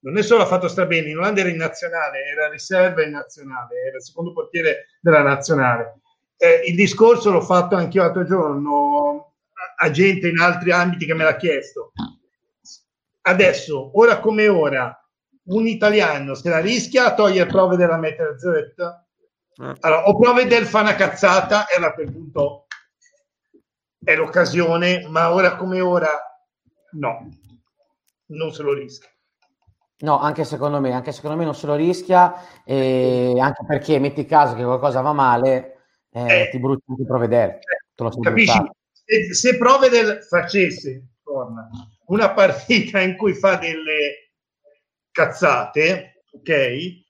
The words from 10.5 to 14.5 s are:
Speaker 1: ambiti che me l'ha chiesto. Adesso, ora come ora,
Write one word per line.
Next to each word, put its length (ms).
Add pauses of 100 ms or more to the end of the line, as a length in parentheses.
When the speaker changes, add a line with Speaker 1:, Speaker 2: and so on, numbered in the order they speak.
Speaker 1:
ambiti 320
che 80
me 100
l'ha 140
chiesto. 560 (1300)
Adesso, 720
ora 220
come 280
ora, 480 (500)